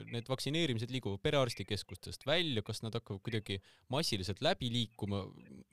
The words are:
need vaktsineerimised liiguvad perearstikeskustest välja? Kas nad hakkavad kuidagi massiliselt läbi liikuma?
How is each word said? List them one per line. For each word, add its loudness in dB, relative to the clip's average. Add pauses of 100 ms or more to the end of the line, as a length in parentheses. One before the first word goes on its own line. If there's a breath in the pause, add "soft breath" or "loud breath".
(120)
need -4
vaktsineerimised 2
liiguvad -2
perearstikeskustest 0
välja? 4
Kas -6
nad -4
hakkavad -8
kuidagi -2 (280 soft breath)
massiliselt 0
läbi 2
liikuma? 0 (480)